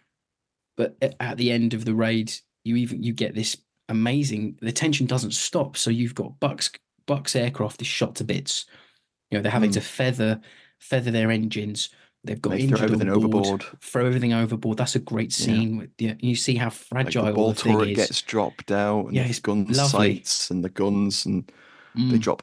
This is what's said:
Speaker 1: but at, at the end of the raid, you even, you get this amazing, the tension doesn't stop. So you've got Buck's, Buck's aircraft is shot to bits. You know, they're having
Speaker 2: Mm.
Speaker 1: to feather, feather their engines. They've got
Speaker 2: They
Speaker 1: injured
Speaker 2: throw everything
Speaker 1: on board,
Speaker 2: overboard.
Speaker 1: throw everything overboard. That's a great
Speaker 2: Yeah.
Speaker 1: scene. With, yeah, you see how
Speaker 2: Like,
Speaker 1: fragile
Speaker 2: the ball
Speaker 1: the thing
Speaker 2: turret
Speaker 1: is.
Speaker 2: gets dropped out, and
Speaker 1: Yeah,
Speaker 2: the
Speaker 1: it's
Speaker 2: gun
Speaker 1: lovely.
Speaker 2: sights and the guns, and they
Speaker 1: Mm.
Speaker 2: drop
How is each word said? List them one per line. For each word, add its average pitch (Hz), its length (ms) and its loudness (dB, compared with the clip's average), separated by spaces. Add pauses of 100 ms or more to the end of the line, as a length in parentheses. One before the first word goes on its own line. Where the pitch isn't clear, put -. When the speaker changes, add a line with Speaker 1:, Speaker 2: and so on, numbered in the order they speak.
(760)
Speaker 1:
but 110 260 -2
at, 135 180 -2
at 123 160 -4
the 120 160 2
end 117 220 2
of 110 100 -4
the 110 100 0
raid, 113 380 2 (320)
you 113 100 0
even, 120 280 0
you 117 100 -2
get 113 220 -4
this 110 220 -4 (340)
amazing, 113 720 0
the 113 120 -4
tension 143 340 0
doesn't 117 280 -2
stop. - 420 -2
So - 140 0
you've 117 260 0
got - 240 -8
Buck's, - 320 -2 (340)
Buck's 139 300 -2
aircraft 120 440 -2
is 123 60 -6
shot - 300 -2
to - 80 -6
bits. 95 400 -4 (640)
You 104 80 0
know, 101 40 -2
they're 101 100 0
having 110 180 4
Speaker 2:
Mm. 98 40 0
Speaker 1:
to 107 80 2
feather, 120 580 0 (400)
feather 120 320 -2
their 110 180 2
engines. 107 600 -2 (360)
They've 107 140 -6
got 98 120 -2
Speaker 2:
They 95 80 0
Speaker 1:
injured 131 180 4
Speaker 2:
throw 110 80 2
everything 104 240 2
Speaker 1:
on 104 100 6
board, 110 140 2
Speaker 2:
overboard. 98 300 0 (180)
Speaker 1:
throw 123 240 -2
everything 123 260 2
overboard. 113 460 0
That's - 180 0
a - 20 2
great 113 400 -4
Speaker 2:
Yeah. - 80 -2
Speaker 1:
scene. 110 300 2
With, - 220 -10
yeah, 110 220 -2
you 123 140 0
see 123 220 0
how 117 120 0
Speaker 2:
Like, 113 40 -6
Speaker 1:
fragile 123 540 -2
Speaker 2:
the 107 60 2
ball 110 180 4
Speaker 1:
the 110 100 -2
thing 113 160 4
Speaker 2:
turret 104 140 4
Speaker 1:
is. 101 80 0
Speaker 2:
gets - 240 0
dropped - 500 -2
out, 104 360 2
and - 60 -6
Speaker 1:
Yeah, 127 100 2
Speaker 2:
the 123 40 0
Speaker 1:
it's 117 120 -2
Speaker 2:
gun 104 260 0
Speaker 1:
lovely. 107 500 4
Speaker 2:
sights - 340 -4
and 90 140 -2
the 92 60 -4
guns, 101 560 0
and 98 260 -2 (420)
they 120 220 2
Speaker 1:
Mm. 113 40 4
Speaker 2:
drop 110 220 0